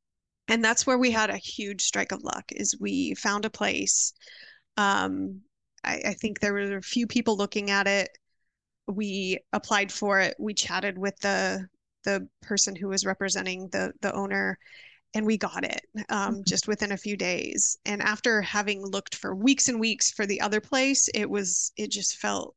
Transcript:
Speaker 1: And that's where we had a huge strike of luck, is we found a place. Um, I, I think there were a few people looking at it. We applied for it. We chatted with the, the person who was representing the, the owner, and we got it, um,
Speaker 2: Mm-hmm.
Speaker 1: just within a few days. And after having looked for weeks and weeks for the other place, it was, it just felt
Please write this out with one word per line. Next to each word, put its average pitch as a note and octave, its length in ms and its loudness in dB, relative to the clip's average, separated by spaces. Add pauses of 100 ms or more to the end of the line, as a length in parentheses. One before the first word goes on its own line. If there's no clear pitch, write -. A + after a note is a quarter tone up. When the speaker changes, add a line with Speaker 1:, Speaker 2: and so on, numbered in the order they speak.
(480)
Speaker 1:
And A3+ 160 2
that's A3+ 240 2
where B3+ 100 4
we B3 140 4
had A3 180 2
a G3 80 -4
huge G3+ 440 -6
strike - 320 0
of - 100 -6
luck, - 280 -6
is - 280 -2
we G3 360 -2
found G#3 300 0
a A3 40 -2
place. - 640 0 (640)
Um, F#3+ 640 0 (440)
I, - 200 -2
I G#3 80 0
think G#3 260 -4
there G#3 140 0
were G3+ 240 -2
a G3 40 -8
few A#3 260 0
people A3+ 300 2
looking G3+ 320 -2
at G3 180 4
it. G3 220 4 (800)
We G3 520 -2 (140)
applied G3+ 380 2
for G3+ 280 2
it. F#3 200 2
We G#3+ 140 -4
chatted F#3 440 -2
with G3 240 -2
the, F#3+ 460 0 (360)
the G3 240 0 (140)
person G3 340 0
who F#3+ 140 -4
was G3 160 0
representing F#3 640 -2
the, F#3+ 320 -2
the G3+ 120 0
owner, G3 440 0 (560)
and G#3+ 120 0
we A3 120 4
got F#3 260 -4
it, - 180 -4 (280)
um, G#3 260 0
Speaker 2:
Mm-hmm. G3+ 80 -6
Speaker 1:
just F#3 240 0
within G#3 240 0
a G3 60 -2
few G#3 180 -6
days. F#3 720 -2
And G#3 160 -4
after G#3+ 400 2
having G3+ 440 -2
looked G3 300 -6
for G3 200 -4
weeks C4 340 6
and A#3 100 0
weeks A3 320 2
for G#3 140 -2
the G3+ 160 -2
other G#3 180 2
place, C4 540 2
it G#3 160 0
was, G3 480 -2
it G#3 140 -4
just - 260 -2
felt G3+ 400 -4